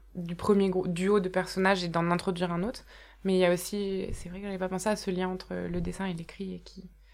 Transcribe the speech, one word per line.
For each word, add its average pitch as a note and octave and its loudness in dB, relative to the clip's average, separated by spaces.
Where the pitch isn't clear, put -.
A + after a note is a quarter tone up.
du F3 -6
premier G3 4
grou-, F3+ 0
duo F#3 2
de F#3 0
personnages F#3 2
et F3 -2
d'en E3+ 2
introduire F3 0
un F3 -2
autre. A#3 -6
Mais F#3+ 2
il F#3 6
y F#3 6
a F3 6
aussi, F#3+ -2
c'est - -8
vrai F3+ -12
que G3+ -8
j'avais G3 -6
pas F#3 -2
pensé F#3+ -2
à G#3 4
ce G3 -4
lien F#3 0
entre F#3 -6
le F3 -2
dessin F3+ -4
et F#3 -4
l'écrit F3+ -8
et - -12
qui, F#3 -18